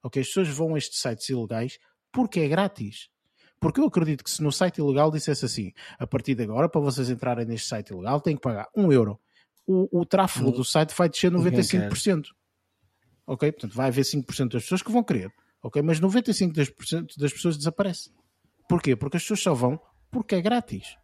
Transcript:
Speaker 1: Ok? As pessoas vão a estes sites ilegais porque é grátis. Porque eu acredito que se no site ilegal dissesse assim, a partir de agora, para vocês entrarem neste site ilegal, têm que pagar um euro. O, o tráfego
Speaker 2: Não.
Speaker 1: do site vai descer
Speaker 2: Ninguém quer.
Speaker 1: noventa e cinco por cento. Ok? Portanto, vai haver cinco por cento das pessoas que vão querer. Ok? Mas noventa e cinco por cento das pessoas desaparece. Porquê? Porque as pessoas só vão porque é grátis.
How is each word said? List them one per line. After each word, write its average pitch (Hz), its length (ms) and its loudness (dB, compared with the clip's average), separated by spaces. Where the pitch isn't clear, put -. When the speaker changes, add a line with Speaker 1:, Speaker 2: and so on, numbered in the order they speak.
Speaker 1:
Ok? - 180 -2
As 127 60 -2
pessoas 185 220 0
vão 156 260 -2
a - 20 0
estes - 220 -6
sites 117 280 -6
ilegais 117 520 -4
porque 226 300 0
é 151 60 2
grátis. 156 640 -2
Porque - 200 0
eu 302 60 6
acredito 156 380 0
que - 60 -10
se - 140 -4
no 147 80 2
site 185 260 0
ilegal 147 320 4
dissesse 151 360 -2
assim, 107 280 -6
a 120 80 -6
partir 131 300 0
de 117 80 -2
agora, 120 260 0
para 165 120 0
vocês 135 280 -2
entrarem 120 380 -2
neste 113 200 -6
site 107 220 -8
ilegal, 107 320 -4
têm 156 140 0
que - 60 -10
pagar 110 340 -4
um 190 160 6
euro. 113 280 4
O, 185 360 2
o 170 40 0
tráfego 135 460 2
Speaker 2:
Não. 120 60 -2
Speaker 1:
do 127 60 -2
site 156 320 2
vai 175 140 2
descer 180 220 2
Speaker 2:
Ninguém 175 140 2
quer. 180 40 4
Speaker 1:
noventa 180 160 4
e - 20 -4
cinco 202 220 0
por 196 80 -2
cento. 175 380 0
Ok? 147 240 0
Portanto, 110 240 -10
vai 131 120 0
haver 131 160 2
cinco 139 220 -2
por - 100 -10
cento 127 180 -2
das 120 100 -2
pessoas 185 180 -2
que 233 100 -8
vão 233 120 4
querer. 104 280 -4
Ok? 143 200 -2
Mas 156 180 2
noventa 208 320 2
e - 20 2
cinco 175 220 0
por - 100 -14
cento 165 320 -6
das 143 140 0
pessoas 170 240 -2
desaparece. 170 540 -4
Porquê? 160 280 2
Porque 139 220 -4
as 165 60 -2
pessoas 208 160 -2
só 170 140 2
vão 127 260 2
porque 226 260 -2
é 180 60 2
grátis. 208 640 -2